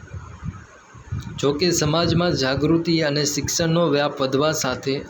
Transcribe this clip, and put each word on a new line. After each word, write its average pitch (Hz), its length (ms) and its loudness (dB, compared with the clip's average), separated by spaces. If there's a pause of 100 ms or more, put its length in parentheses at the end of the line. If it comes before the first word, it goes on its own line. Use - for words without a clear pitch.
(1400)
જો 143 160 2
કે, 175 180 0
સમાજમાં 165 600 2
જાગૃતિ 151 680 2
અને 147 240 0
શિક્ષણનો 165 640 0
વ્યાપ 143 320 2
વધવા 135 320 2
સાથે 135 580 -2